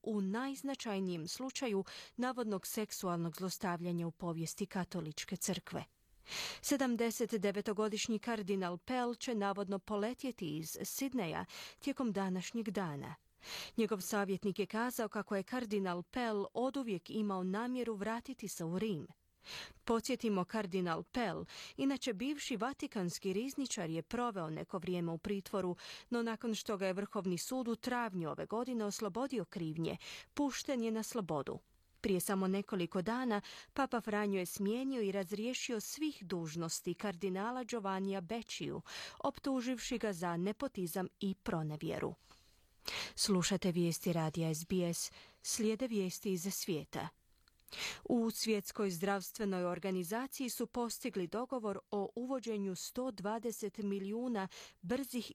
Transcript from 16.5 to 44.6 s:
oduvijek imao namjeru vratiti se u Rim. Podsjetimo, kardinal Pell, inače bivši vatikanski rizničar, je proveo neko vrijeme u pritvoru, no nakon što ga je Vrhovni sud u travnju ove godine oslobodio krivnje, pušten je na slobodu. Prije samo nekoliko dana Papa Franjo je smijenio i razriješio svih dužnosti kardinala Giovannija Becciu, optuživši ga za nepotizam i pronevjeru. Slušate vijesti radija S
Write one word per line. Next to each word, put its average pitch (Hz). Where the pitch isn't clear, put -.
oduvijek 240
imao 202
namjeru 233
vratiti 220
se -
u 165
Rim. 190
Podsjetimo, 226
kardinal 180
Pell, 175
inače 269
bivši 269
vatikanski 202
rizničar, 233
je 165
proveo 214
neko 160
vrijeme 170
u 165
pritvoru, 190
no 240
nakon 226
što 208
ga 190
je 185
Vrhovni 185
sud 254
u 233
travnju 208
ove 156
godine 233
oslobodio 208
krivnje, 160
pušten 277
je 226
na 220
slobodu. 170
Prije 190
samo 190
nekoliko 190
dana 226
Papa 254
Franjo 208
je 180
smijenio 240
i 196
razriješio 208
svih -
dužnosti 165
kardinala 202
Giovannija 196
Becciu, 175
optuživši 254
ga 214
za 175
nepotizam 185
i 196
pronevjeru. 160
Slušate 185
vijesti 170
radija 160
S 156